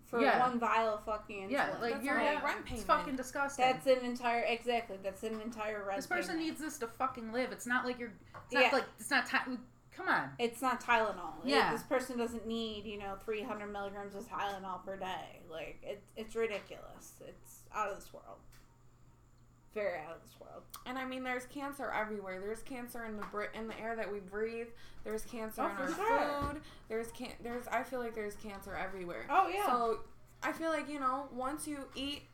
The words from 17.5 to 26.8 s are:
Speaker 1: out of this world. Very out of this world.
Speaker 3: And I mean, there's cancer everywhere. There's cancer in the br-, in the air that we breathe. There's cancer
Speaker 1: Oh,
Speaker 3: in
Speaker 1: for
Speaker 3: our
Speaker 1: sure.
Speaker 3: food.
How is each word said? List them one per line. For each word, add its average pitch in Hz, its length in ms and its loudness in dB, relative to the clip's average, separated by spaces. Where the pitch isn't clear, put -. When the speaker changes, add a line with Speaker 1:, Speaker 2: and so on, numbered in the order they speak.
Speaker 1:
out 208 160 0
of 196 60 -4
this - 160 -14
world. - 280 -14
Very 196 260 0
out 160 180 -10
of - 40 -18
this - 160 -20
world. - 260 -16
Speaker 3:
And 254 120 -4
I 262 80 -2
mean, 254 180 -4
there's 254 220 -2
cancer 277 460 -6
everywhere. 196 500 -2
There's 208 200 -4
cancer 240 440 -8
in 214 100 -6
the 208 120 -4
br-, 208 160 -4
in 226 160 -6
the - 100 -8
air 226 160 -2
that 202 160 -2
we 202 80 -4
breathe. 220 480 -4
There's 214 180 -2
cancer 220 380 -6
Speaker 1:
Oh, 339 80 2
Speaker 3:
in - 60 -4
Speaker 1:
for 330 80 -2
Speaker 3:
our 427 80 4
Speaker 1:
sure. 294 320 4
Speaker 3:
food. 302 100 -6